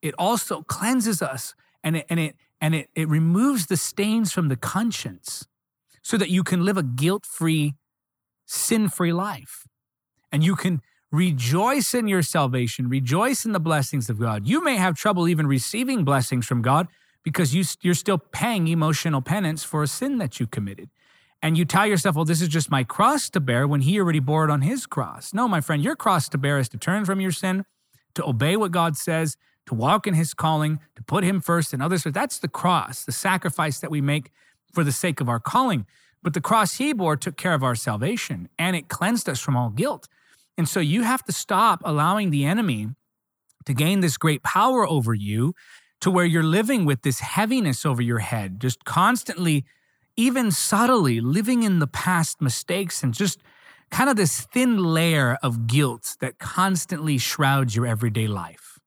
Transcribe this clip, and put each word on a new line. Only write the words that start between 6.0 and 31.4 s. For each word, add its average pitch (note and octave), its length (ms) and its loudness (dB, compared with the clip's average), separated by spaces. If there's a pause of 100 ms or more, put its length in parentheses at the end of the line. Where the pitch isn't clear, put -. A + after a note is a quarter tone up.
so - 140 -2
that F#3+ 140 0
you F#3 120 2
can F3 220 0
live G3+ 120 2
a F#3 60 0
guilt-free, D3+ 960 -2 (680)
sin-free F#3 680 0
life. F#3 560 -6 (640)
And D3 100 2
you F3 140 4
can F3 260 -2 (300)
rejoice F3 800 2
in A#3 140 0
your F#3+ 140 2
salvation, B2+ 680 0
rejoice C#3 560 0
in A3+ 80 -2
the F#3+ 80 0
blessings D3 500 -2
of G#2+ 80 -2
God. G#2+ 300 -2
You D#4 160 2
may C#4 100 2
have F#3 220 2
trouble F3+ 320 2
even D#3 180 2
receiving G3+ 580 0
blessings C3 420 0
from A#2+ 160 0
God D3 260 2 (340)
because D3 320 0
you, F#3+ 80 2 (200)
you're F3+ 120 2
still F#3+ 240 0
paying G3+ 480 -2
emotional D#3 560 0
penance E3 400 -2
for D3+ 220 -2
a - 20 -2
sin C4 320 -2
that E3 220 -4
you A#2 80 -2
committed. G2 420 -8 (500)
And D#3+ 180 2
you F3 60 2
tell G3 220 2
yourself, G3 300 2
"Well, D#3+ 80 0
this D#3+ 160 0
is F3 80 0
just D3+ 220 -2
my C3 140 2
cross B3+ 460 2
to F#3 100 0
bear," B2+ 260 0
when C#3+ 140 2
he E3 200 2
already E3 200 2
bore D3+ 240 2
it D3+ 60 2
on C#3+ 120 2
his A#3 240 0
cross. - 480 -8
No, A#3 140 2
my F3+ 120 2
friend, D3 220 0
your - 140 0
cross F#3 340 2
to - 80 -2
bear C#3 200 0
is B2+ 120 -2
to A2 80 -12
turn G3+ 260 -2
from F#3+ 160 0
your F#3+ 120 0
sin, F#3+ 320 -2 (500)
to - 100 -4
obey C#3 320 0
what G#3 140 0
God E3 260 2
says, D#3+ 400 -2 (300)
to - 80 -6
walk D3+ 320 2
in G3 80 2
his D#3+ 200 0
calling, D#3 440 0 (160)
to - 80 -18
put F#3 220 0
him F#3+ 160 2